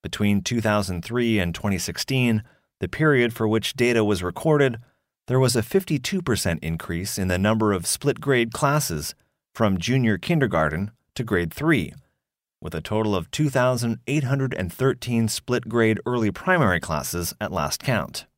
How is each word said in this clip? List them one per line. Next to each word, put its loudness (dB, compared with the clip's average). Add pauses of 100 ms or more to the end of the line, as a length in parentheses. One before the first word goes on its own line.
Between 0
two -2
thousand 0
three 0
and 0
twenty -2
sixteen, 0 (360)
the -4
period 2
for 0
which 0
data 4
was 2
recorded, 2 (500)
there 2
was 4
a 2
fifty-two -2
percent -2
increase -4
in -2
the 2
number 2
of 0
split -2
grade 0
classes -2 (400)
from 2
junior 2
kindergarten 0 (240)
to -6
grade 0
three, 0 (680)
with -10
a -6
total -2
of -6
two 0
thousand 0
eight -2
hundred -2
and -4
thirteen 0
split -4
grade 2
early 0
primary 2
classes -4
at -4
last -4
count. -4 (120)